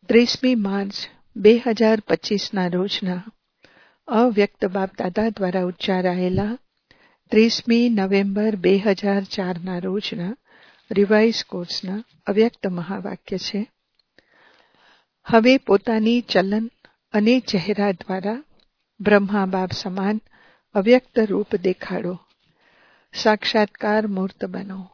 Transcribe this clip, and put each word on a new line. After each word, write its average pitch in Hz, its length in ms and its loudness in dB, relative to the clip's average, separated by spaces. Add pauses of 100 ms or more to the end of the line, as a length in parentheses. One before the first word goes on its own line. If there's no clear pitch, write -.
ત્રીસમી 240 480 2
માર્ચ 202 380 -4 (420)
બે 220 320 6
હજાર 220 320 2
પચીસના 196 680 -4
રોજના 180 560 -4 (840)
અવ્યક્ત 214 580 2
બાપ 190 320 -2
દાદા 208 320 -2
દ્વારા 185 340 -2
ઉચ્ચારાયેલા 185 920 -2 (760)
ત્રીસમી 233 580 4
નવેમ્બર 196 680 0
બે 185 220 2
હજાર 196 460 0
ચારના 180 540 -6
રોજના 185 580 -6 (560)
રિવાઇઝ 214 520 2
કોર્સના 190 600 -10 (240)
અવ્યક્ત 214 400 0
મહાવાક્ય 185 720 -8
છે. 202 340 -8 (1500)
હવે 233 320 6
પોતાની 220 640 2
ચલન 208 480 -2 (440)
અને 226 260 4
ચહેરા 202 520 -2
દ્વારા 196 520 -6 (560)
બ્રહ્મા 202 460 2
બાપ 185 260 -2
સમાન 196 500 -4 (520)
અવ્યક્ત 233 460 2
રૂપ 202 360 -2
દેખાડો. 180 640 -4 (960)
સાક્ષાત્કાર 214 960 0
મૂર્ત 190 380 -4
બનો. 190 480 -12